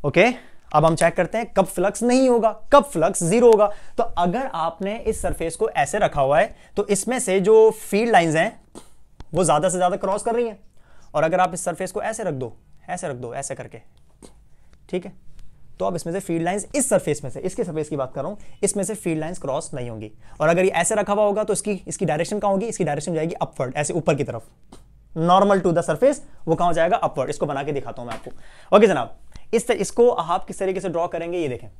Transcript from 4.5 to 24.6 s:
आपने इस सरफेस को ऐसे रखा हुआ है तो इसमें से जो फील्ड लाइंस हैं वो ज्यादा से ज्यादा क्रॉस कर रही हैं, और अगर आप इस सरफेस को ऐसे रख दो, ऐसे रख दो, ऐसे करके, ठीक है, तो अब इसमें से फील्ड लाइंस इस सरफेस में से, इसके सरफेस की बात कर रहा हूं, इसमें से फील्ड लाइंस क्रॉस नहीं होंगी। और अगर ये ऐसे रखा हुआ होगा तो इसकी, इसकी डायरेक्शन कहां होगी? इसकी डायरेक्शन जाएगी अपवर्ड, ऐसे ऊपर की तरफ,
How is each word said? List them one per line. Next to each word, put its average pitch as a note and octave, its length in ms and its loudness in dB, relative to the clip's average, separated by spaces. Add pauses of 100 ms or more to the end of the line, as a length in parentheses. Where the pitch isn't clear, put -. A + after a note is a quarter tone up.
आपने F3+ 440 -4
इस - 240 -4
सरफेस E3 340 -4
को A3 120 0
ऐसे D3 300 -2
रखा D3+ 220 0
हुआ C#3+ 200 4
है G#3+ 140 0 (220)
तो G3+ 100 -2
इसमें G#3+ 340 0
से F#3+ 200 0
जो A3 300 8
फील्ड A3 400 -2
लाइंस E3+ 240 4
हैं F#3+ 260 0 (760)
वो F3+ 100 2
ज्यादा E3 240 4
से F3 100 -2
ज्यादा F3+ 180 2
क्रॉस G3 260 -4
कर A#3 120 -2
रही A#3+ 120 0
हैं, G#3 120 -10 (560)
और D3+ 80 2
अगर F3+ 180 2
आप F3+ 140 2
इस - 100 -8
सरफेस F3+ 280 -6
को G#3 100 -4
ऐसे A3 200 -6
रख E3+ 120 -4
दो, B2+ 220 -8 (320)
ऐसे F3 200 -8
रख C3 80 -8
दो, A#2+ 180 -10
ऐसे C#3 200 -10
करके, B2 240 -14 (1120)
ठीक F3+ 160 -6
है, F#3+ 60 -16 (680)
तो F#3 60 -4
अब F#3 120 -2
इसमें E3 160 -6
से F#3+ 80 -4
फील्ड E3 220 -4
लाइंस G3+ 320 -4
इस C#4 140 0
सरफेस E3+ 360 0
में B2+ 60 -8
से, - 100 -10
इसके F#3 240 -4
सरफेस D#3 240 -6
की D#3 80 -6
बात C3 180 -4
कर C#3 60 -8
रहा D#3 100 -6
हूं, G#3 60 -12 (260)
इसमें G3 220 -2
से G#3 100 -6
फील्ड D#3+ 260 -4
लाइंस E3 180 -8
क्रॉस C#3+ 360 -6
नहीं B2 160 -8
होंगी। G#2+ 200 -12 (300)
और D#3 80 4
अगर F3+ 160 4
ये F#3 60 4
ऐसे F3 240 0
रखा G3+ 180 0
हुआ G#3 120 2
होगा G#3 200 0
तो G#3+ 80 -2
इसकी, G#3 200 -2 (160)
इसकी F3 160 -4
डायरेक्शन E3 340 -2
कहां G3 140 0
होगी? G3 140 0
इसकी G#3+ 180 -4
डायरेक्शन D#3 300 -4
जाएगी D#3+ 200 -2
अपवर्ड, B2+ 420 -6
ऐसे D3+ 160 -4
ऊपर D#3+ 220 2
की C#3 100 -2
तरफ, A#2 240 -10 (680)